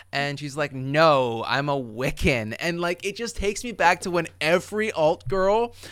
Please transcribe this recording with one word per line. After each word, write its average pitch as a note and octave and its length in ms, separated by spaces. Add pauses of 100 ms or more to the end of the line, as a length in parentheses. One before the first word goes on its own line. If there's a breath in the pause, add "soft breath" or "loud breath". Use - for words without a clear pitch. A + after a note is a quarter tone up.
(120)
And C#3+ 260
she's C#3+ 160
like, C#3+ 200
"No, C3+ 720
I'm C#3 240
a C#3+ 100
Wiccan." A#2+ 800
And, E3+ 180
like, F3 280
it G3 100
just A3+ 200
takes G3+ 280
me A#3+ 80
back F#3 300
to F#3+ 80
when E3+ 160 (120)
every F3+ 540
alt D#3+ 360
girl G3+ 460 (180 loud breath)